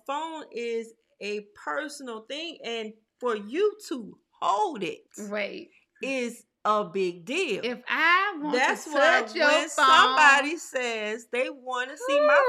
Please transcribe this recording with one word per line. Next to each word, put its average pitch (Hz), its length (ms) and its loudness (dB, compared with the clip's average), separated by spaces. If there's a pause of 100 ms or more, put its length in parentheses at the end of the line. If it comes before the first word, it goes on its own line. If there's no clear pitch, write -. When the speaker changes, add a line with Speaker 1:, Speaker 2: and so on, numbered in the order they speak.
Speaker 1:
phone 311 460 -8
is 226 420 -6 (280)
a 208 200 -8 (220)
personal 285 580 -8
thing, 302 420 -10
and 226 300 -8 (260)
for 240 160 -2
you 302 420 -2 (100)
to - 300 -10 (220)
hold 359 440 0
it - 160 -6 (180)
Speaker 2:
Wait. 202 540 -8 (320)
Speaker 1:
is 247 400 -6 (220)
a 208 180 2
big 175 420 -4
deal. 294 380 -4
Speaker 2:
If 240 240 -6
I 349 520 2
want 285 140 -4
Speaker 1:
That's 269 320 0
Speaker 2:
to 320 60 -14
Speaker 1:
why 294 300 4
Speaker 2:
touch 220 140 -8
your 320 120 2
Speaker 1:
when 294 220 2
Speaker 2:
phone, 302 180 2
Speaker 1:
somebody 285 680 6
says 233 720 -6
they 262 180 -2
wanna 254 480 -8
see 494 220 0
my 587 140 6 (160)